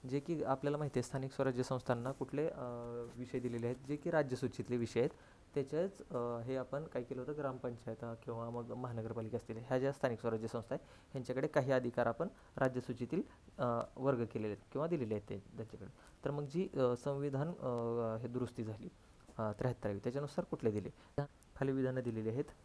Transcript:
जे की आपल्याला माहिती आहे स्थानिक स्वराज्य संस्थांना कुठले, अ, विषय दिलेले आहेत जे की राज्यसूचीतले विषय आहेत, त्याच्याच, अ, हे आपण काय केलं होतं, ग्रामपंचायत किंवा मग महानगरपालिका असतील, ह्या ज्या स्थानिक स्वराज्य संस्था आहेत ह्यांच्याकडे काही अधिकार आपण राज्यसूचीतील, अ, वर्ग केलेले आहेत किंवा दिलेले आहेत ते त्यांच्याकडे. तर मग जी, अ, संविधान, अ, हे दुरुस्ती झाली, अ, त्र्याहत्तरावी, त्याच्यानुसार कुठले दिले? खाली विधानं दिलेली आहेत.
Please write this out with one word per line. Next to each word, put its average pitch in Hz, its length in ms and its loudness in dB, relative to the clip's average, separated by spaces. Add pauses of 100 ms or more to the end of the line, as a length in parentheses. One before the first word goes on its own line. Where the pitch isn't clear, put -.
जे 131 120 0
की 151 240 -2
आपल्याला 143 340 2
माहिती 147 220 0
आहे 120 40 2
स्थानिक 135 280 -2
स्वराज्य 131 320 2
संस्थांना 127 480 0
कुठले, 135 360 0
अ, - 140 -4 (540)
विषय 123 240 -4
दिलेले 120 260 0
आहेत 123 100 2 (120)
जे 147 80 0
की 160 160 -2
राज्यसूचीतले 127 640 2
विषय 117 220 2
आहेत, 131 100 6 (440)
त्याच्याच, 151 480 0 (100)
अ, 120 340 0
हे 131 100 0
आपण 131 280 -2
काय 131 200 -4
केलं 131 180 -4
होतं, 135 160 -4
ग्रामपंचायत 123 680 -4 (180)
किंवा 117 260 -4
मग 120 240 -4
महानगरपालिका 117 640 -2
असतील, 110 200 -4 (100)
ह्या 131 120 2
ज्या 135 120 4
स्थानिक 123 280 0
स्वराज्य 113 280 2
संस्था 117 280 -2
आहेत - 120 -8 (240)
ह्यांच्याकडे 131 360 0
काही 139 240 4
अधिकार 123 340 4
आपण 117 220 2 (300)
राज्यसूचीतील, 127 640 2 (360)
अ, 117 240 4 (140)
वर्ग 131 300 4
केलेले 107 280 -2
आहेत 98 180 -8
किंवा 143 160 0
दिलेले 135 260 2
आहेत 104 160 -2
ते 104 80 -4 (200)
त्यांच्याकडे. 117 320 -8 (360)
तर 139 60 2
मग 147 140 -2
जी, 160 280 0
अ, 127 240 6
संविधान, 139 500 0
अ, 117 760 0
हे 131 60 -4
दुरुस्ती 123 360 -2
झाली, 110 260 -6 (480)
अ, 110 140 2
त्र्याहत्तरावी, 104 480 0
त्याच्यानुसार 139 460 -2
कुठले 127 260 2
दिले? 104 180 0 (680)
खाली 139 160 2
विधानं 131 300 2
दिलेली 113 280 0
आहेत. 127 160 0 (200)